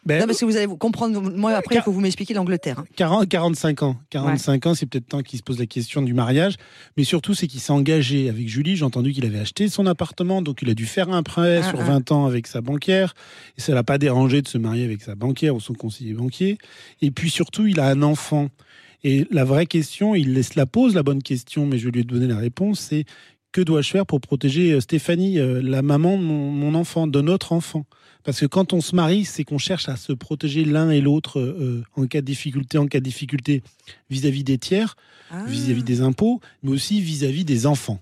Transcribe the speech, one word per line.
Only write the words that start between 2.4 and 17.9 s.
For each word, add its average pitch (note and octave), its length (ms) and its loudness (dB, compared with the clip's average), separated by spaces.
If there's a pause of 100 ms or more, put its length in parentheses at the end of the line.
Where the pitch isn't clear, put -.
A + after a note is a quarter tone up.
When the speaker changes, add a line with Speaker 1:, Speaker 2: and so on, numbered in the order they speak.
Speaker 2:
hein. D#3 60 -10 (100)
Speaker 1:
quarante, F#3+ 340 2
quarante-cinq E3 540 0
ans. C3 140 0 (120)
Quarante-cinq C#3 560 0
Speaker 2:
Ouais. E3 60 4
Speaker 1:
ans, - 20 4
c'est D3+ 140 -2
peut-être A#2+ 180 -6
temps C#3+ 160 -6
qu'il B2+ 160 -10
se A2 60 -10
pose B2 160 -6
la A#2+ 80 -2
question B2 340 -4
du B2 140 0
mariage. C3 400 2 (420)
Mais C#3+ 60 4
surtout, F3+ 320 0
c'est F#3 100 -2
qu'il C3+ 140 -6
s'est - 120 -4
engagé C#3+ 560 2
avec A#2 220 -4
Julie. D3 280 0
J'ai D#3 60 0
entendu C3 300 0
qu'il C3 140 -2
avait G#2+ 120 -2
acheté G3 280 -2
son G3 180 0
appartement, F3+ 560 0
donc D3 220 -4
il B2 80 0
a - 20 2
dû A2+ 140 -4
faire F3+ 240 -2
un F3 100 2
prêt E3+ 420 2
Speaker 2:
Ah, F#3 60 0
Speaker 1:
sur E3 120 -4
Speaker 2:
ah. - 20 -2
Speaker 1:
vingt C3+ 280 2
ans C#3+ 140 4
avec B2 220 -2
sa A#2 140 -8
banquière. D#3+ 520 0 (460)
Et - 20 -10
ça C#3+ 140 2
l'a A#2+ 80 2
pas C#3 160 0
dérangé C3 420 4
de C3+ 60 -4
se - 100 -4
marier A#2 280 -2
avec G#2+ 180 -6
sa G#2+ 100 -12
banquière C3+ 400 0
ou A#2 60 -2
son A#2 160 -8
conseiller A2 380 -8
banquier. C3 440 -2 (460)
Et C#3+ 80 2
puis D#3+ 180 -4
surtout, G#3+ 380 0
il F#3 120 2
a C3+ 80 2
un C#3 140 2